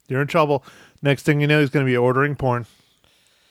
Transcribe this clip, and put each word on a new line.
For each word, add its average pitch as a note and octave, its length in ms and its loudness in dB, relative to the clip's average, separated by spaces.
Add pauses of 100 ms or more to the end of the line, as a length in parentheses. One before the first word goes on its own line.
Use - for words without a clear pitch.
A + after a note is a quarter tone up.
You're C3 160 -4
in C#3+ 60 -4
trouble. D3 340 0 (400)
Next C#3+ 220 0
thing D3 160 0
you D3 80 0
know, D3+ 120 2
he's C#3 100 0
gonna C#3+ 160 0
be B2+ 100 0
ordering B2+ 400 0
porn. A#2+ 300 -4 (840)